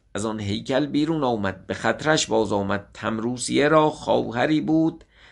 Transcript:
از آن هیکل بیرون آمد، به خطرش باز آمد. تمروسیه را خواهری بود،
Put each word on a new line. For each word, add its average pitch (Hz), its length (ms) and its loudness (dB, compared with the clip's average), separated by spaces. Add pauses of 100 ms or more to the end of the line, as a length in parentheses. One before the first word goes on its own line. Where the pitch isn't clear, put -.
(140)
از 101 120 -4
آن 110 140 -4
هیکل 117 460 -2
بیرون 147 380 0
آمد، 101 440 -2
به - 60 -4
خطرش 143 540 0
باز 110 240 2
آمد. 98 420 -2
تمروسیه 120 760 -2
را 156 220 6
خواهری 123 720 0
بود، 160 420 0 (280)